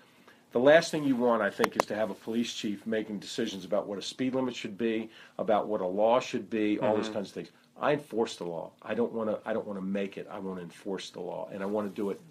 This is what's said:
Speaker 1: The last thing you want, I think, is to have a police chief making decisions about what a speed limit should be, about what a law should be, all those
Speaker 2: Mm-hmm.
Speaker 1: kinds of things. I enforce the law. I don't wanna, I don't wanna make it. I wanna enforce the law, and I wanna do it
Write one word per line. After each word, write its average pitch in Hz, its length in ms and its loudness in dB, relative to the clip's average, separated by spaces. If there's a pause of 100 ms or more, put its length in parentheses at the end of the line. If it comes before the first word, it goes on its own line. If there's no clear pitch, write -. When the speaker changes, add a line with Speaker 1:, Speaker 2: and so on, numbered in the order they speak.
(520)
Speaker 1:
The 120 80 2
last 151 320 8
thing 156 120 -2
you 135 120 4
want, 117 260 4
I 101 80 2
think, - 260 -2
is 110 120 2
to 104 80 -2
have 104 160 0
a - 20 -6
police 113 400 -2
chief 101 320 -4
making 110 320 -2
decisions 98 480 -6
about 101 220 0
what 101 100 -4
a 92 60 -8
speed 131 320 -4
limit 127 200 0
should 107 220 -10
be, 113 320 0 (300)
about 101 280 2
what 101 140 0
a 92 60 0
law 107 320 6
should 113 280 -4
be, 107 300 2
all 107 180 2
those 107 100 0
Speaker 2:
Mm-hmm. 110 100 -6
Speaker 1:
kinds 101 140 -4
of - 40 -18
things. 87 160 -10 (280)
I 135 140 0
enforce 110 460 -2
the 87 80 -8
law. 85 260 -6 (100)
I 110 120 -6
don't 117 180 2
wanna, 110 340 -2
I 113 60 -4
don't 110 160 -2
wanna 98 140 -6
make 98 360 -2
it. - 140 -10
I 101 80 -10
wanna 92 220 -6
enforce 92 480 -8
the - 100 -14
law, 85 320 -6
and 98 100 -8
I 95 40 -2
wanna 104 240 0
do 98 220 -2
it - 200 -6